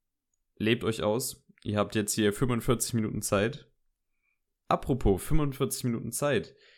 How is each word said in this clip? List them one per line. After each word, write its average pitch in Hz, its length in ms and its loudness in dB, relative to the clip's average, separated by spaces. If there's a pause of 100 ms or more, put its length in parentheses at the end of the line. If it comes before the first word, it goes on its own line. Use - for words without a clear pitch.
(560)
Lebt 110 280 0
euch 110 180 -2
aus. 110 440 -2 (160)
Ihr 104 160 -2
habt 104 160 -2
jetzt 104 180 0
hier 104 200 2
fünfundvierzig 120 640 0
Minuten 107 280 -2
Zeit. 107 480 -2 (1000)
Apropos 104 540 2
fünfundvierzig 143 600 2
Minuten 117 280 -4
Zeit. 135 420 -2 (240)